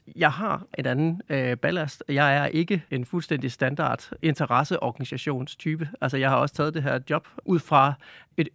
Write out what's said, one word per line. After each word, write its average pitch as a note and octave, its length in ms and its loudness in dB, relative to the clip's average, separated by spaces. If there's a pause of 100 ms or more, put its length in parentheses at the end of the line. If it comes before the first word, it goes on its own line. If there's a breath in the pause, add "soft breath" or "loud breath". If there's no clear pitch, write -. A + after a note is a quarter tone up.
(160)
jeg D3+ 160 4
har F#3+ 340 -4 (120)
en C3 80 -2
anden, D#3+ 440 0
øh, B2+ 280 0
ballast. D#3 520 -2
Jeg C#3+ 280 4
er C#3+ 80 0
ikke E3+ 460 0
en B2+ 140 -2
fuldstændig C#3+ 460 -4
standard C3+ 580 -2 (120)
interesseorganisationstype. C#3+ 1700 -2 (120)
Altså, C3+ 160 -2
jeg C3+ 120 2
har C3+ 80 4
også C#3+ 180 0
taget D#3 180 0
det D#3 100 -2
her B2+ 160 0 (100)
job D3+ 180 -2 (180)
ud F3+ 140 4
fra C#3+ 340 6 (440 loud breath)
et D#3+ 160 0